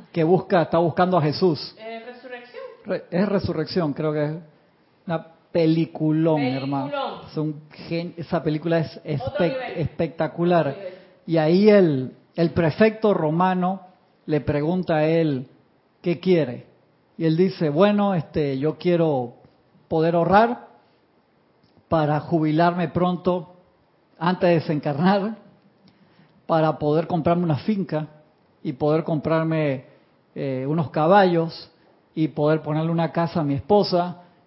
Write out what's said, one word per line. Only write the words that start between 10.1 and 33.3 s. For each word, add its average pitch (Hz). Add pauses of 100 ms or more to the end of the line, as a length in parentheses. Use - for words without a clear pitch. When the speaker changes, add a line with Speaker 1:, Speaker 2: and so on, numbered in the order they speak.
Speaker 2:
Otro 131
nivel. - (320)
Speaker 1:
Y 165
ahí 175
el, 151 (240)
el 170
prefecto 214
romano 180 (420)
le 151
pregunta 160
a 151
él, 156 (540)
"¿Qué 170
quiere?". 160 (520)
Y 170
él 160
dice, 185
Bueno, 202
este, 143
yo 151
quiero 156 (520)
poder 165
ahorrar 202 (1200)
para 151
jubilarme 165
pronto, 180 (640)
antes 175
de 170
desencarnar, 170 (1080)
para 156
poder 156
comprarme 175
una 156
finca 160 (560)
y 156
poder 156
comprarme, 160 (500)
eh, 131
unos 156
caballos 170 (440)
y 156
poder 151
ponerle 156
una 165
casa 170